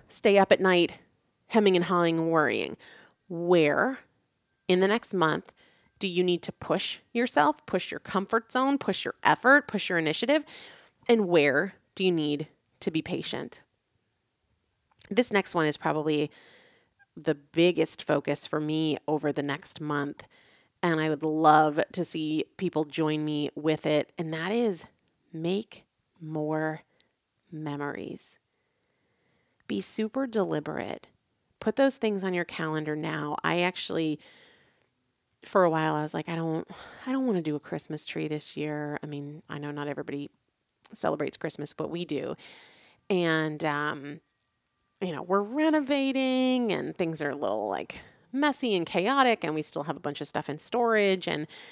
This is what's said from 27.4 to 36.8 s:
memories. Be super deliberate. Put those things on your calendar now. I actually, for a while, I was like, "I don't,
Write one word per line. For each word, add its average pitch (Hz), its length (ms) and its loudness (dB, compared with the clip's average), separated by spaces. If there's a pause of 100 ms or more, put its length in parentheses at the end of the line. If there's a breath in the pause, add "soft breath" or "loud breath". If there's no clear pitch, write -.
memories. 143 880 -8 (1300)
Be 202 140 -4
super 220 480 -2
deliberate. 156 800 -4 (500)
Put 214 160 -2
those 269 220 4
things 208 260 -2
on 185 120 -2
your 175 100 0
calendar 156 500 -4
now. 151 480 -4
I 165 200 2
actually, 165 580 -2 (1200 soft breath)
for 190 200 4
a 170 60 6
while, 156 260 2
I 151 60 -2
was 151 120 -4
like, 156 140 -6
"I 165 80 -4
don't, 160 320 -4 (360 loud breath)